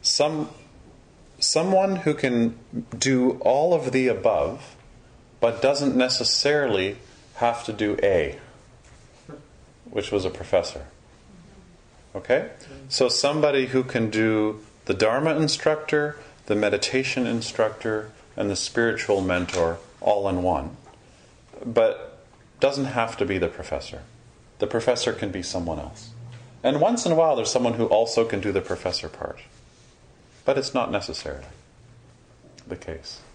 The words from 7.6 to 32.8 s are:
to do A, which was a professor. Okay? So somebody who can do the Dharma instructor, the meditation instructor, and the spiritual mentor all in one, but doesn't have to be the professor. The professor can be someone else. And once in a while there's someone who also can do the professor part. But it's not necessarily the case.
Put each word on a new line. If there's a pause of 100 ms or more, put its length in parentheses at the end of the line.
to
do
A, (1500)
which
was
a
professor. (1300)
Okay? (400)
So
somebody
who
can
do (260)
the
Dharma
instructor, (300)
the
meditation
instructor, (240)
and
the
spiritual
mentor (220)
all
in
one, (880)
but (420)
doesn't
have
to
be
the
professor. (600)
The
professor
can
be
someone
else. (500)
And
once
in
a
while
there's
someone
who
also
can
do
the
professor
part. (1040)
But
it's
not
necessarily (1200)
the
case. (140)